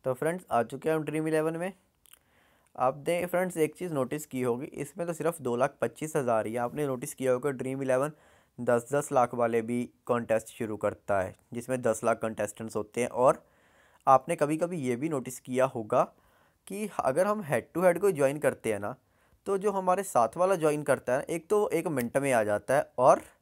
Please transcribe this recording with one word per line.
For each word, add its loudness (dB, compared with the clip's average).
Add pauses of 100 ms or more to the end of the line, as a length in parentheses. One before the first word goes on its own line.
तो 0
फ्रेंड्स -2
आ 4
चुके -4
हैं 2
हम -2
ड्रीम -4
इलेवन 0
में। -6 (1040)
आप 0
दें -2
फ्रेंड्स, -2
एक 2
चीज़ -8
नोटिस -2
की -6
होगी, 0
इसमें -8
तो -6
सिर्फ -4
दो -2
लाख 0
पच्चीस -4
हज़ार 2
ही, -6
आपने -2
नोटिस -6
किया 0
होगा 0
ड्रीम -6
इलेवन 0 (480)
दस 2
दस 0
लाख 4
वाले 2
भी -2 (220)
कॉन्टेस्ट 0
शुरू -6
करता 0
है, -4 (180)
जिसमें -6
दस 0
लाख 2
कंटेस्टेंट्स -6
होते -4
हैं। 0
और 4 (640)
आपने 4
कभी 0
कभी -2
ये 0
भी -4
नोटिस -6
किया 2
होगा 0 (640)
कि -8 (120)
अगर 0
हम -2
हेड -2
टू -2
हेड 4
को 4
ज्वाइन 2
करते 0
हैं -4
ना, -8 (520)
तो 0
जो 0
हमारे 0
साथ 2
वाला 2
ज्वाइन 2
करता 0
है, 0
एक -6
तो 2
एक -2
मिनट -2
में 2
आ 4
जाता 0
है 0
और 8 (200)